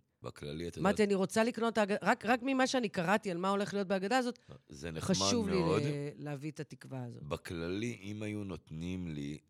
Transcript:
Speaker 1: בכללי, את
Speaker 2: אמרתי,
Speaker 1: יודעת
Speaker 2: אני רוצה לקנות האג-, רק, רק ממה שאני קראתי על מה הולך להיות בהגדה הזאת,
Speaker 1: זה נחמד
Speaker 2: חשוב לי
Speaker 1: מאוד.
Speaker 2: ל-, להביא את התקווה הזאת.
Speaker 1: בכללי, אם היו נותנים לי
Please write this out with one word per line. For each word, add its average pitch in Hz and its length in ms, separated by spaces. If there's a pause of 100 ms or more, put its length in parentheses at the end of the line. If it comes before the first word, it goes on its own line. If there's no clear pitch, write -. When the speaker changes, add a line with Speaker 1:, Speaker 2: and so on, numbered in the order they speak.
(220)
Speaker 1:
בכללי, 76 460
את - 100
Speaker 2:
אמרתי, 208 240
Speaker 1:
יודעת 202 60
Speaker 2:
אני 202 60
רוצה 196 300
לקנות 226 340
האג-, 208 240
רק, 220 240
רק 233 160
ממה 262 240
שאני 247 220
קראתי 185 420
על 170 60
מה 185 120
הולך 196 260
להיות 202 140
בהגדה 196 300
הזאת, 247 200 (300)
Speaker 1:
זה 73 220
נחמד 80 260
Speaker 2:
חשוב 98 320
לי - 100
Speaker 1:
מאוד. 143 240
Speaker 2:
ל-, 143 260 (160)
להביא 147 260
את 143 100
התקווה 135 440
הזאת. 120 180
Speaker 1:
בכללי, 90 800
אם 104 200
היו 104 220
נותנים 87 640
לי 73 300 (120)